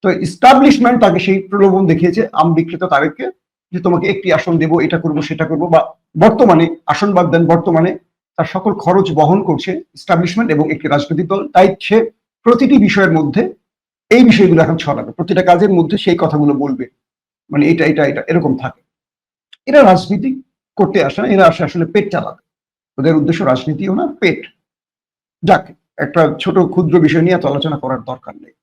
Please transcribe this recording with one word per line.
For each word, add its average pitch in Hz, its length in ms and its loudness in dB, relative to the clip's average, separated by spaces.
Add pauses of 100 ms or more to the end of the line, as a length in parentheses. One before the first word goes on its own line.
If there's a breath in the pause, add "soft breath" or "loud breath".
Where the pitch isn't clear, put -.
তো - 20 -2 (180)
এস্টাবলিশমেন্ট 247 760 4
তাকে 185 260 2
সেই 190 120 0 (100)
প্রলোভন 196 380 2
দেখিয়েছে 170 360 0 (100)
আম 165 220 0
বিক্রেতা 165 400 -4
তারেককে 151 300 -2 (480)
যে 180 80 -8
তোমাকে 175 320 -2
একটি 190 200 -6
আসন 170 260 -2
দেব, 160 220 0
এটা 160 180 -2
করব, 156 240 -4
সেটা 156 280 -6
করব। 156 120 -4 (120)
বা 156 60 4 (380)
বর্তমানে 214 460 4 (220)
আসন 202 260 -2
বাদ 180 180 2
দেন, 165 160 2
বর্তমানে 170 440 0 (480)
তার 160 160 -4
সকল 190 180 -2 (120)
খরচ 190 280 2
বহন 160 360 2
করছে 160 220 -4 (240)
এস্টাবলিশমেন্ট 180 560 -2
এবং 151 220 0
একটি 151 160 -8
রাজনৈতিক 147 380 -2
দল। 190 140 -4 (140)
তাই 185 140 4 (120)
সে 214 160 -2 (500)
প্রতিটি 247 320 2
বিষয়ের 196 340 2
মধ্যে 160 300 0 (680)
এই 247 140 6
বিষয়গুলো 175 380 6
এখন 160 140 0
ছড়াবে, 117 360 -6
প্রতিটা 175 300 -2
কাজের 180 360 2
মধ্যে 165 260 -2
সেই 170 180 0
কথাগুলো 147 320 0
বলবে, 135 300 -6 (680)
মানে 147 200 0
এটা, 165 200 2
এটা, 151 200 0
এটা - 180 -8
এরকম 160 240 -2 (100)
থাকে। - 180 -12 (880)
এরা 294 140 6
রাজনীতি 185 480 0 (480)
করতে 208 260 0
আসে 139 160 -6
না, - 80 -4
এরা 190 220 4
আসে 165 140 -6
আসলে 165 280 -4
পেট 208 200 0
চালাতে। - 300 -8 (560)
ওদের 156 220 2
উদ্দেশ্য 165 220 -2
রাজনীতিও 160 520 -2
না, 349 100 -2 (160)
পেট। 190 200 -2 (1000)
যাক, 170 220 0 (400)
একটা - 180 -2 (180)
ছোট 180 160 -4 (160)
ক্ষুদ্র 165 220 -2 (120)
বিষয় 160 180 2
নিয়ে 180 140 0
এত - 80 -6
আলোচনা 143 300 -4
করার 131 280 -8
দরকার - 380 -16
নেই। - 200 -20